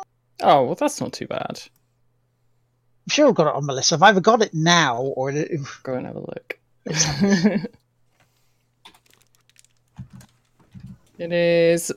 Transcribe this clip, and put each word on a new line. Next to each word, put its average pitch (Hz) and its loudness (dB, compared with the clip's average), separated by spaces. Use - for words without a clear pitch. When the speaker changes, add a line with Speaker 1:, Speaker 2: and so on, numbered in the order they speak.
Speaker 1:
Oh, 143 4
well, 151 -4
that's - -6
not - -8
too - -12
bad. - -10
Speaker 2:
I'm - -12
sure 294 4
I've 214 4
got 160 2
it 143 -2
on 143 -6
my 139 -6
list. 127 -2
I've 160 2
either 196 6
got 220 4
it - -2
now 160 2
or 135 -4
it 147 -4
Speaker 1:
Go 131 -8
and 127 -8
have - -12
a - -12
look. - -14
Speaker 2:
It's 156 -2
Speaker 1:
<laughs> 180 0
It 170 -8
is 170 2